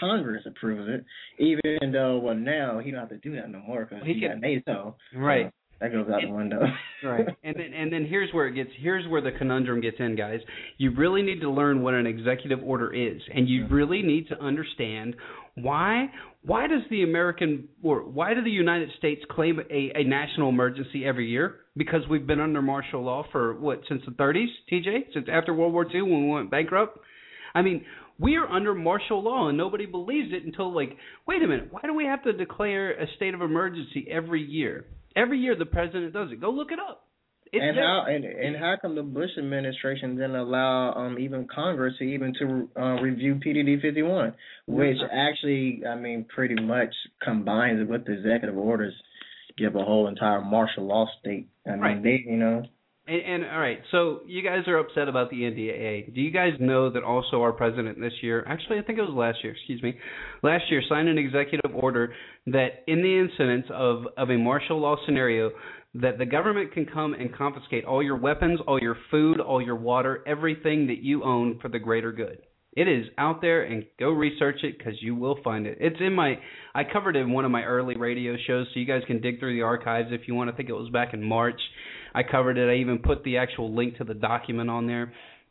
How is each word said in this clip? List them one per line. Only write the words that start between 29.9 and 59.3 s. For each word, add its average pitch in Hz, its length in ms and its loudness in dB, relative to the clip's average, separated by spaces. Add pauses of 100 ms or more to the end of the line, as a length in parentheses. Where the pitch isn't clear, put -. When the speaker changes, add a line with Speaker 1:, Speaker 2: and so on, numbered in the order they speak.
Speaker 2:
it 180 120 -6
until, 180 280 -4
like, 143 240 -2 (300)
wait 349 160 0
a 277 60 4
minute, 127 220 0
why 190 140 -12
do 302 80 -4
we 302 120 0
have 269 200 -2
to 233 80 2
declare 196 600 -2
a 156 140 -6 (100)
state 190 180 -2
of 175 80 -6
emergency 165 680 -2
every 165 320 -2
year? 143 440 -4 (300)
Every 247 220 2
year 247 180 2
the 165 100 -2
president 170 460 -2
does 190 200 -6
it. 110 80 -12
Go 196 100 -2
look 294 220 -4
it 330 80 -8
up. 381 220 -12 (500)
It's 220 100 0
Speaker 1:
And 151 140 2
Speaker 2:
there. 254 80 4
Speaker 1:
how, 180 240 2
and, 143 160 0
and 143 320 -4
how 170 260 0
come 160 140 -4
the 147 60 -4
Bush 147 360 -4
administration 135 800 -4
didn't 131 180 -2
allow, 127 600 2
um, 123 260 -4
even 131 320 -4
Congress 143 460 0
to 135 60 -4
even 131 360 -2
to, 131 280 0 (120)
uh, 127 200 0
review 131 420 2
P 151 100 0
D 147 120 2
D 143 160 4
fifty-one, 156 540 2 (320)
which 131 340 4
Speaker 2:
Yeah. 127 120 -2
Speaker 1:
actually, 135 760 0
I 120 80 -4
mean, 117 360 -6
pretty 123 280 0
much 117 340 0 (280)
combines 110 640 2
with 117 180 -2
the 101 60 -2
executive 107 440 0
orders, 104 380 0 (640)
give 101 200 0
a 98 80 0
whole 104 240 4
entire 101 320 2
martial 104 440 2
law 110 220 4 (140)
state. 101 280 -6 (160)
I 107 60 -6
mean, 101 100 -4
Speaker 2:
Right. 104 220 0
Speaker 1:
they, 123 240 4
you 113 100 -2
know. 113 280 2 (420)
Speaker 2:
And, 170 160 -2
and, 175 220 -2
all 160 160 -4
right, 123 200 -2 (120)
so 170 340 2
you 180 160 -8
guys 180 240 0
are 175 120 4
upset 156 300 0
about 127 220 2
the 120 160 -4
N 113 80 -2
D 110 160 -4
A - 40 -4
A. 107 380 -6
Do 127 100 -2
you 156 100 0
guys 180 260 2
know 131 320 4
that 120 140 -2
also 123 380 2
our 117 100 4
president 113 480 0
this 117 200 -4
year, 117 280 0
actually 165 300 -2
I 208 40 -4
think 220 160 -4
it 214 40 2
was 190 120 -2
last 117 300 0